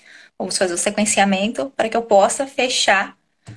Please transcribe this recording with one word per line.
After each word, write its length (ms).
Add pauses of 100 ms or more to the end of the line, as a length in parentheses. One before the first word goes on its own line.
(380)
vamos 200
fazer 160
o 40
sequenciamento 1000
para 140
que 60
eu 80
possa 420
fechar 680 (400)